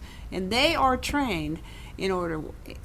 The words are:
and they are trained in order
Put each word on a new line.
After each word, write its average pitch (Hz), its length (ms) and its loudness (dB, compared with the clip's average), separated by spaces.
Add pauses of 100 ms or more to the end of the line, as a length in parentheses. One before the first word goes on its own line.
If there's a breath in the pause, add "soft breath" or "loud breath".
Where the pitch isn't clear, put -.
(320 loud breath)
and 185 200 -2
they 277 220 6
are 262 240 6
trained 190 640 0 (380 loud breath)
in 190 120 0
order 175 320 0 (440)